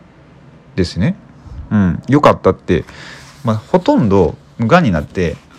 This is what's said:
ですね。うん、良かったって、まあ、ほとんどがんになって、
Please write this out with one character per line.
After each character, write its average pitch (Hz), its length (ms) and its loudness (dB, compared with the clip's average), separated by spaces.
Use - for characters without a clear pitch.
で 90 80 0
す - 160 -6
ね。 165 160 0
う 110 40 -2
ん、 92 320 0
良 143 140 2
か 123 120 4
っ 90 100 -4
た 95 80 2
っ 87 40 2
て、 - 300 -4
ま 113 100 0
あ、 - 20 -4
ほ - 220 -2
と 285 180 0
ん 123 140 0
ど 95 260 2
が 117 220 2
ん 170 40 0
に 113 60 0
な 80 100 -2
っ - 40 -6
て、 - 340 -6